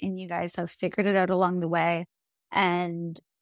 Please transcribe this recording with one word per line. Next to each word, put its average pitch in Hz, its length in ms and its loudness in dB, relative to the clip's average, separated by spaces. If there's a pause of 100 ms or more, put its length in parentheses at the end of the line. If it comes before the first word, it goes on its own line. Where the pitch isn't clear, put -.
And 190 180 -6
you 185 80 -10
guys 170 280 -4
have 175 140 -4
figured 190 380 -2
it 202 80 2
out 185 160 4
along 180 300 2
the 165 60 -2
way. 165 380 2 (460)
And 175 680 0 (220)